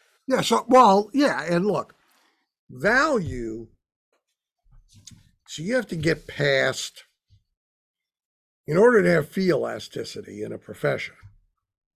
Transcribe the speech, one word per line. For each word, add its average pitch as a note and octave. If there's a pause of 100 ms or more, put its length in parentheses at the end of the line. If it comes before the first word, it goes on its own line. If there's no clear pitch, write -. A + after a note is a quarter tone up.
(260)
Yeah, A#3+
so, A3+
well, G#3+
yeah, C4
and E3+
look, D#3 (720)
value, C3+ (1800)
so -
you G#3
have B3
to F3+
get D#3+
past, C3+ (1600)
in D3+
order A3
to F3
have D#3+
fee F#3+
elasticity A2+
in A2+
a A2
profession, - (800)